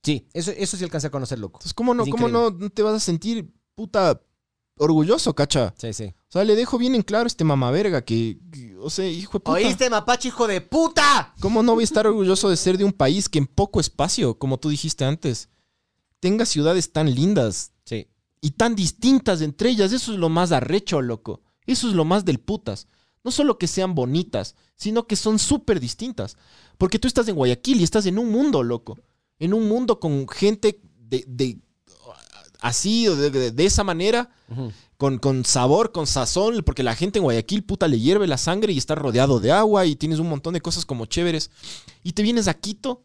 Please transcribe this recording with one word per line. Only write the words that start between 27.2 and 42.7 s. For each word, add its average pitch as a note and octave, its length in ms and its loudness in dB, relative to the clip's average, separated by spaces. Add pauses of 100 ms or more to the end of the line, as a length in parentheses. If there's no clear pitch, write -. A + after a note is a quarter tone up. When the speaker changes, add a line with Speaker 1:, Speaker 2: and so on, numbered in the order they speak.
Speaker 2:
en G3 60 -2
Guayaquil D#3 460 2
y E3+ 40 6
estás G3 220 2
en F#3 120 0
un A#3 120 0
mundo, A#3 320 2
loco. A#2 360 -6 (400)
En E3+ 160 -2
un A3 140 0
mundo A#3 300 0
con C#3 300 -2
gente G#3 520 0 (180)
de, A#2+ 280 -6
de, B2+ 320 -4 (1000)
así G#3 480 0
o E3+ 80 2
de, C#3+ 140 2
de, B2+ 200 0
de C#3 160 2
esa G3+ 180 4
manera, G3+ 460 0 (180)
Speaker 1:
Ujú. A#2 240 -8 (240)
Speaker 2:
con, C3+ 220 0
con C3 260 0
sabor, D#3 480 2
con D#3+ 140 -4
sazón, F#3+ 580 0
porque C3 180 -2
la A#2 120 0
gente G3 240 -2
en F#3 60 0
Guayaquil, C3 400 0
puta, F#3+ 240 -2
le B2+ 120 2
hierve F#3+ 260 2
la C#3 120 -2
sangre G3 340 0
y C#3 60 0
está D3+ 160 -2
rodeado C3 460 2
de A2+ 120 2
agua G3+ 340 4
y D3 100 0
tienes D#3 240 -2
un E3+ 80 -2
montón D#3+ 260 -6
de E3 60 -4
cosas E3 260 -6
como A#2 200 -6
chéveres. E3+ 440 -2 (520)
Y F3 100 -8
te G#3 100 0
vienes A3 260 2
a D#3+ 60 0
Quito B3 500 -8